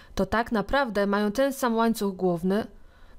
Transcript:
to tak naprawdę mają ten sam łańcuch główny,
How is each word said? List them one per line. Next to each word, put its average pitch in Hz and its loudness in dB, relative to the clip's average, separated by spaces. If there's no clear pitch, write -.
to 190 0
tak 226 -2
naprawdę 208 0
mają 208 0
ten 269 0
sam 233 -2
łańcuch 220 0
główny, 185 0